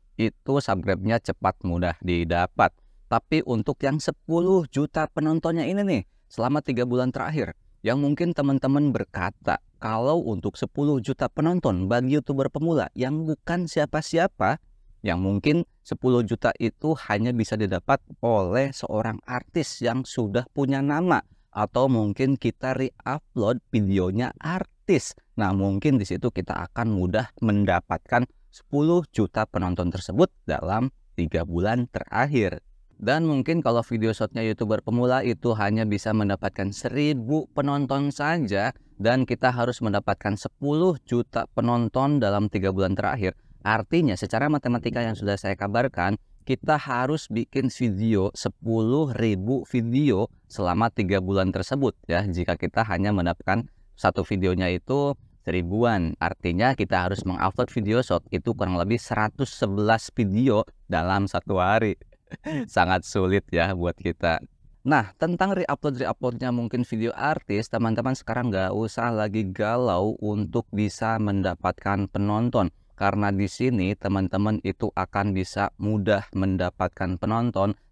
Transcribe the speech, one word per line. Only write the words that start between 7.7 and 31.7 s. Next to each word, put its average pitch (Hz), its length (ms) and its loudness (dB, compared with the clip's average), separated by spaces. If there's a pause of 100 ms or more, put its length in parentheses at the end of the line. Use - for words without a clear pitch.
yang 120 160 2
mungkin 147 320 0
teman-teman 139 640 2
berkata, - 640 -4 (160)
"Kalau 120 480 0
untuk 101 320 -4
sepuluh 139 480 0
juta 131 240 -2
penonton 120 640 0
bagi 127 240 2
YouTuber 139 320 0
pemula 151 480 0
yang 151 320 -2
bukan 170 400 -4
siapa-siapa, 156 880 0 (480)
yang 90 160 0
mungkin 101 480 2 (160)
sepuluh 123 400 2
juta 113 400 0
itu 151 320 0 (160)
hanya 113 240 0
bisa 110 240 0
didapat 101 400 0 (240)
oleh 113 480 2
seorang 110 560 -4
artis - 560 -6
yang 120 240 -2
sudah 117 480 -2
punya 139 240 0
nama, 147 400 2 (320)
atau 120 400 0
mungkin 117 480 2
kita 127 320 -2
re-upload 127 960 -2
videonya 98 720 0
artis." - 720 -2 (240)
Nah, 101 160 0
mungkin 98 480 2
di 98 80 -4
situ 113 240 -2
kita - 400 -6
akan 117 160 -4
mudah 101 560 0
mendapatkan 101 800 2 (240)
sepuluh 160 640 0
juta 110 320 0
penonton 90 480 -2
tersebut 95 400 2 (160)
dalam 101 400 0 (320)
tiga 82 240 0
bulan 98 480 0